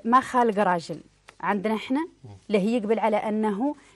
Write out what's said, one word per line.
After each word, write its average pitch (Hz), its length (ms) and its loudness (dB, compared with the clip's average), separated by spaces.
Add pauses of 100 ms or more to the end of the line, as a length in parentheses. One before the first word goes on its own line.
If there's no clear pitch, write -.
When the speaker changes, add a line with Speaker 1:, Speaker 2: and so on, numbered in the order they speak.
Speaker 1:
ما 240 160 6
خالق 240 380 2
راجل 180 420 0 (400)
عندنا 202 340 -2
احنا، 262 260 -2 (240)
Speaker 2:
مم. 120 60 -18 (180)
Speaker 1:
لا 208 100 2
هي 220 180 0
يقبل 214 220 0
على 208 180 2
أنه 214 580 -2 (220)